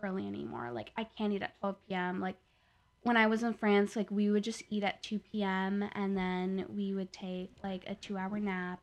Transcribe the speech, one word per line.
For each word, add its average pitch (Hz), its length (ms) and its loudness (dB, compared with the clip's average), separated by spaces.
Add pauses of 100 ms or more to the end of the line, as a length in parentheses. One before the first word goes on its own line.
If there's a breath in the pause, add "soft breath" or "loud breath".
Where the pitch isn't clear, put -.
early 196 240 -4
anymore. 214 460 -6
Like, - 240 -8
I 226 80 -4
can't 214 280 -2
eat 196 100 0
at - 180 -8
twelve 196 160 -2 (120)
P 190 60 -4
M." 180 260 -2
Like, 190 160 -4 (680)
when 240 140 4
I 220 120 8
was 220 160 4
in 226 100 0
France, 202 400 6
like, 208 160 0
we 208 200 4
would 208 120 6
just 226 280 -6
eat 208 120 0
at - 200 -2
two 208 180 -4
P 214 240 -4
M 190 400 2 (100)
and 196 220 0
then 185 580 0
we 196 180 -2
would 190 200 -4
take, 185 400 -8 (100)
like, 190 240 -6
a 196 80 -6
two-hour 196 460 -4
nap. 180 420 -2